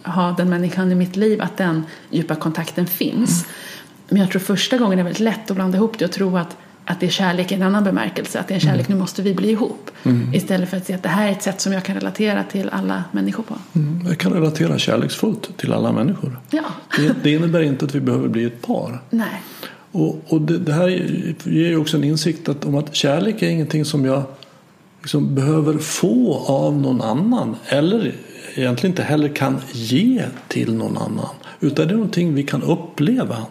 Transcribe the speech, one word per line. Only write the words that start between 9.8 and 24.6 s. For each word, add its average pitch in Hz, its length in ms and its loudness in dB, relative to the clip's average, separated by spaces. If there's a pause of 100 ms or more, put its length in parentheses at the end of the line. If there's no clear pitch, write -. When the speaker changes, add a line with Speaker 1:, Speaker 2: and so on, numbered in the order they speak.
Speaker 2:
Mm. 123 320 2
Speaker 1:
Istället 180 360 0
för 196 60 -4
att 180 100 -6
se 190 80 -4
att 185 80 -6
det - 60 -2
här 208 200 2
är 202 40 0
ett 190 100 -4
sätt 190 180 -4
som 196 120 -2
jag 190 120 -4
kan 196 100 -4
relatera 196 500 -2
till 196 240 -4
alla 190 440 -2
människor 202 300 -2
på. - 120 -10 (200)
Speaker 2:
Mm. 160 340 0
Jag 175 100 0
kan 180 140 0
relatera 160 460 2
kärleksfullt - 800 0
till 123 160 -2
alla 113 200 2
människor. 127 460 0 (120)
Speaker 1:
Ja. 311 120 0 (340)
Speaker 2:
Det, 147 260 4
det 147 80 4
innebär 165 320 4
inte 143 220 2
att 135 100 -2
vi 143 60 0
behöver 127 280 2
bli 113 160 0
ett 120 180 -6
par. 123 480 -4
Speaker 1:
Nej. 202 320 -2 (500)
Speaker 2:
Och, 160 360 -2
och 160 120 2
det, 165 180 2
det 165 140 -2
här 180 160 4 (560)
ger 165 240 2
ju 170 80 2
också 151 200 0
en 143 80 2
insikt 156 440 0
att, 143 160 -4
om 147 100 0
att 139 200 -2
kärlek 185 480 0
är 170 60 2
ingenting 156 360 0
som 143 200 0
jag 135 180 2 (760)